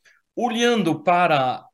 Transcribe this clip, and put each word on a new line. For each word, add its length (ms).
olhando 680
para 720